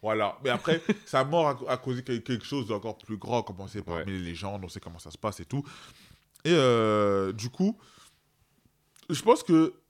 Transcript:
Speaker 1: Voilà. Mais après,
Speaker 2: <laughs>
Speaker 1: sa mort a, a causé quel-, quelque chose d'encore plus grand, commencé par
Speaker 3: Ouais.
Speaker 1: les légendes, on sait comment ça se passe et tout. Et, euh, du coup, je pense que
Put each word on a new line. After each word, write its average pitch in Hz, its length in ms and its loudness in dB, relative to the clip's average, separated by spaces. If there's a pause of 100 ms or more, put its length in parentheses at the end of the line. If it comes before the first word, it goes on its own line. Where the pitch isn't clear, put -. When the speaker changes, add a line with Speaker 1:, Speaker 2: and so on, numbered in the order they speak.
Speaker 1:
Voilà. 107 400 0
Mais 131 80 0
après, 160 320 0 (100)
Speaker 2:
<laughs> - 120 -6
Speaker 1:
sa 135 180 0
mort 156 240 2 (200)
a, - 40 -2
a 127 60 0
causé 127 260 -6
quel-, 120 180 -4
quelque 117 240 -4
chose 135 220 -6
d'encore 107 320 -4
plus 107 180 -10
grand, 110 240 -2
commencé 98 400 -10
par 85 140 -8
Speaker 3:
Ouais. 80 100 -6
Speaker 1:
les 95 140 -6
légendes, 92 440 -8
on 92 60 -12
sait - 100 -14
comment 85 200 -16
ça 80 100 -18
se - 80 -20
passe 104 220 -6
et 80 60 -12
tout. - 180 -4 (840)
Et, 156 60 2
euh, 107 800 4
du 110 180 -8
coup, 196 280 -2 (1300)
je 143 120 -2
pense 233 220 6
que 160 300 6 (160)